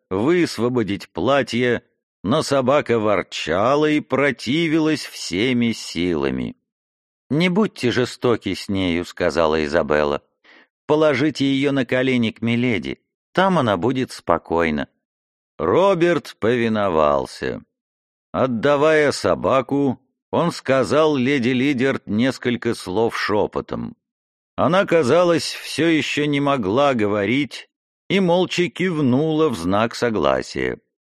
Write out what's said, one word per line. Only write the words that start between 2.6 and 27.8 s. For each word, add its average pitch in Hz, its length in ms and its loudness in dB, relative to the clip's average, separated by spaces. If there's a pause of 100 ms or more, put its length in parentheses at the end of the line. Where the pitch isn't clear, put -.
ворчала 104 880 0
и 151 140 0
противилась 151 1040 -2
всеми 117 680 -2
силами. 69 840 -4 (720)
«Не 165 200 0
будьте 175 420 0
жестоки 113 640 -2
с - 120 -12
нею», — 90 380 -2
сказала 80 580 0
Изабелла. 73 600 0 (640)
«Положите 151 580 2
ее 139 260 0
на 135 140 -2
колени 127 460 0
к - 100 -14
миледи, 117 580 -2 (320)
там 185 280 2
она 107 180 2
будет 127 340 -2
спокойна». 82 760 -2 (720)
Роберт 165 800 2
повиновался. 87 1200 0 (680)
Отдавая 143 800 2
собаку, 123 880 0 (300)
он 160 200 0
сказал 135 640 2
леди 127 320 0
Лидерт 131 580 0
несколько 117 640 -2
слов 107 420 -2
шепотом. 71 800 -4 (600)
Она, 165 300 2
казалось, 165 680 2
все - 340 -4
еще 147 380 0
не 143 140 0
могла 139 560 2
говорить 104 760 -2 (400)